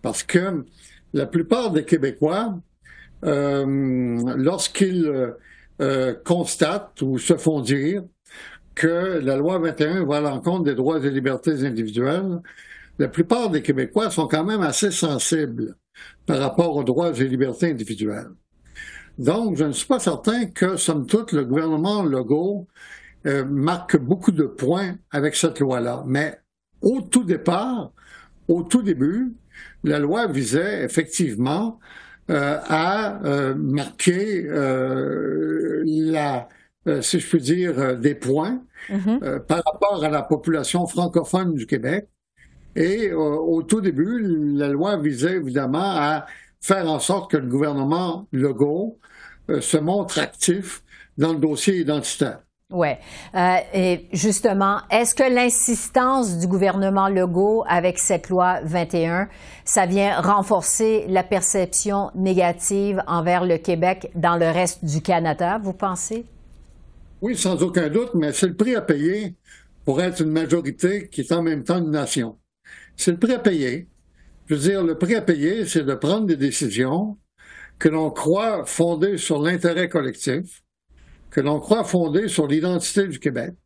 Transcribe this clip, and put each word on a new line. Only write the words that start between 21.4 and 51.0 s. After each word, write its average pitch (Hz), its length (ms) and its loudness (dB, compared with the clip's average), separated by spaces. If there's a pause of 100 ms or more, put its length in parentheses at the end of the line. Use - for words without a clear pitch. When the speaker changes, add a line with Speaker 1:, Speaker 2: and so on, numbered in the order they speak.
Speaker 1:
gouvernement 160 580 0
Legault, 156 640 0 (600)
euh, 139 180 0
marque 151 520 0
beaucoup 147 340 2
de 156 140 2
points 175 500 -2 (160)
avec 147 240 0
cette - 240 0
loi-là. 123 480 -2
Mais 139 320 -2 (420)
au 254 200 2
tout 254 220 2
départ, 180 680 0 (560)
au 170 160 2
tout 240 180 4
début, 196 520 0 (500)
la 147 160 0
loi 190 280 0
visait 151 560 -2
effectivement, 156 960 -2 (500)
euh, 147 280 0 (100)
à, 196 580 -2
euh, 139 300 0
marquer, 160 920 0
euh, 151 1400 -2
la, 156 640 0 (400)
euh, 147 140 0
si - 180 0
je - 80 -6
puis 160 140 2
dire, 165 380 0
euh, 131 160 0
des 143 200 2
points, 160 460 0 (280)
Speaker 2:
Mm-hmm. 202 340 0
Speaker 1:
euh, 139 160 -4
par 165 240 0
rapport 160 400 0
à 156 60 0
la 151 140 0
population 160 640 0
francophone 175 640 0
du 120 140 -4
Québec. 143 400 -4 (680)
Et, 196 340 0
euh, 170 60 -2
au 160 460 0
tout 190 180 2
début, 190 460 0 (300)
la 143 140 0
loi 175 280 0
visait 147 380 0
évidemment 139 480 -2
à 151 420 0 (360)
faire 185 280 0
en 151 80 0
sorte 185 320 -2
que 160 80 2
le 131 80 0
gouvernement 147 840 -2
Legault, 147 680 0 (540)
euh, 139 100 0
se - 160 0
montre 175 400 0
actif 175 680 -2 (320)